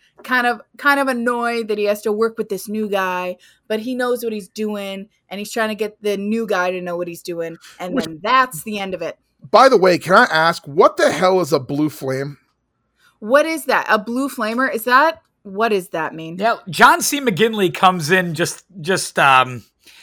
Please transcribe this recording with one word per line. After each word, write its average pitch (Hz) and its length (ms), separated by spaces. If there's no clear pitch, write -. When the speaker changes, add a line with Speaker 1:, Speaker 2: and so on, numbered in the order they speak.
Speaker 1:
kind 247 240
of, 233 160
kind 285 220
of 269 80
annoyed 233 600
that 214 80
he 208 80
has 208 180
to 220 100
work 220 260
with 214 100
this 190 200
new 214 200
guy, 185 480
but 220 140
he 247 160
knows 247 260
what 233 100
he's 208 160
doing, 202 600
and 196 120
he's 208 120
trying 220 180
to 214 40
get 208 280
the 208 140
new 214 300
guy 185 240
to 185 100
know 175 160
what 175 120
he's 170 120
doing, 165 380
and 180 140
Speaker 2:
Which 262 120
Speaker 1:
then 160 160
that's 254 400
the 208 160
end 196 160
of 170 80
it. 156 160
Speaker 2:
By 240 180
the 254 80
way, 180 220
can 175 160
I 233 100
ask, 160 420
what 185 300
the 285 160
hell 185 280
is 156 120
a 147 80
blue 143 300
flame? 139 480
Speaker 1:
What 269 260
is 320 220
that? 196 240
A 214 80
blue 240 300
flamer? 240 440
Is 226 120
that, 285 360
what 208 280
does 190 200
that 156 240
mean? 160 240
Speaker 3:
Yeah, 226 200
John 247 320
C. 285 180
McGinley 214 540
comes 180 380
in 180 220
just, 160 300
just, 175 380
um, 131 460